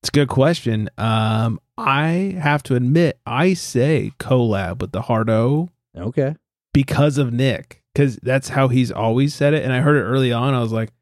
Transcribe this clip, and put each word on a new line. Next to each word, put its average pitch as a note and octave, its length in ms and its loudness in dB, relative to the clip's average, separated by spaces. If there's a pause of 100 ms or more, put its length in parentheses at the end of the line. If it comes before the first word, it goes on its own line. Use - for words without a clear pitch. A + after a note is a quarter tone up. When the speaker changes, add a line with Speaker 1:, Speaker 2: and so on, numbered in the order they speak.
Speaker 1:
It's - 60 -6
a - 40 -10
good C#3+ 160 2
question. B2+ 600 0 (100)
Um, A2 640 0 (180)
I E3 640 0
have D3 240 0
to C3+ 100 0
admit, C3+ 520 2
I D3+ 280 2
say C3+ 640 0
collab G#2+ 600 0
with - 120 -8
the G2 100 -6
hard A2+ 280 0
O C3+ 380 0 (280)
Speaker 2:
Okay. C3 400 -2 (360)
Speaker 1:
because C#3 460 2
of C3 140 0
Nick, A#2+ 500 -2 (120)
'cause C#3 280 2
that's C3 280 -2
how C3+ 180 2
he's B2+ 240 2
always A#2+ 420 0
said D3 200 2
it. D#3 100 -2
And C3 80 -2
I B2+ 80 0
heard D3 160 2
it C3+ 80 2
early B2+ 280 0
on. B2+ 220 0
I B2+ 60 0
was A2+ 120 -2
like A2 300 -4